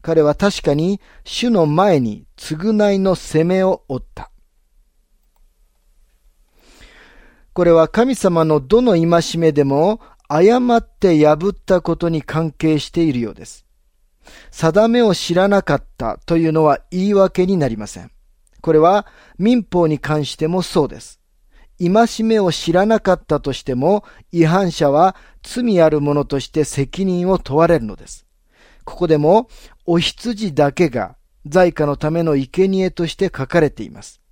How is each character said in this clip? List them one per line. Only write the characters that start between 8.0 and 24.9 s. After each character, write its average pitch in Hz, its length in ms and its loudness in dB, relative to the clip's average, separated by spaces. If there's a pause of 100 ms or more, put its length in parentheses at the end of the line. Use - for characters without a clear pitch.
様 170 300 0
の 151 160 2
ど 165 200 0
の 247 120 2
戒 170 440 0
め 165 160 2
で 143 120 2
も 156 360 0 (280)
誤 233 480 2
っ 226 60 2
て 170 440 0
破 156 260 2
っ - 0 -
た - 280 -2
こ 165 160 -4
と 170 120 -4
に 160 140 -4
関 160 300 -6
係 156 260 0
し - 120 -8
て 170 120 -2
い 156 100 0
る 123 80 -2
よ 107 120 -6
う - 20 -18
で - 100 -20
す。 - 220 -20 (840)
定 190 380 2
め 240 140 2
を 202 120 2
知 - 200 -4
ら 190 140 2
な 202 140 2
か 143 140 -2
っ - 80 -8 (140)
た 113 260 -8
と 170 120 -2
い 165 120 0
う 156 40 -2
の 160 120 2
は 143 160 2 (100)
言 185 180 -2
い 208 60 0
訳 185 320 2
に 196 100 0
な 143 120 0
り 113 80 -6
ま 104 100 -12
せ - 140 -18
ん。 - 100 -20 (520)
こ 165 100 0
れ 156 60 4
は 190 280 4 (320)
民 226 240 2
法 175 240 0
に 151 120 -2
関 151 260 -4
し - 120 -12
て 156 120 -4
も 180 140 -2
そ 160 220 0
う - 40 -4
で 113 120 -16
す。 - 200 -20 (580)
戒 214 460 0
め 220 160 2
を 175 120 0
知 - 200 -6
ら 185 140 2
な 220 140 2
か 185 140 0
っ - 100 -8
た 143 160 -2
と 139 120 -6
し - 100 -10
て 131 120 -6
も、 180 300 0 (280)
違 170 120 2
反 175 260 0
者 151 200 0